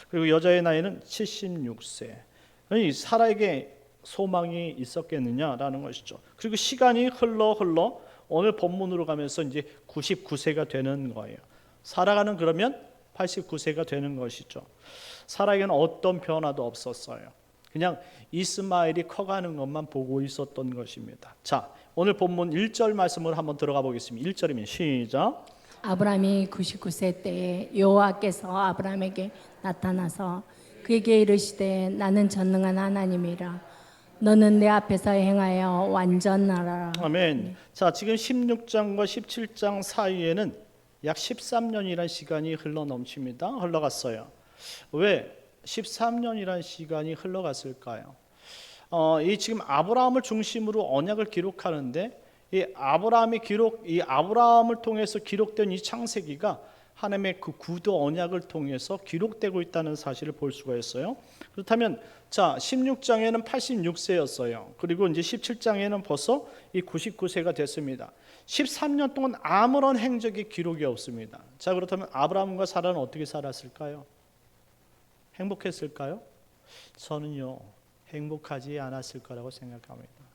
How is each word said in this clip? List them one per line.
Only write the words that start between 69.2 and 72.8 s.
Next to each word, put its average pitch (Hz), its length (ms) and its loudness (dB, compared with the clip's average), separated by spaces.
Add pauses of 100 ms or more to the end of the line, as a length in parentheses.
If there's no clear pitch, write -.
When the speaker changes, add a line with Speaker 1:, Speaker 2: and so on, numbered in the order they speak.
Speaker 1:
아무런 254 540 4
행적의 220 520 -2
기록이 165 360 -4
없습니다. 117 560 -6 (180)
자, 185 160 -2
그렇다면 180 380 -4
아브라함과 185 540 0
사라는 180 340 -2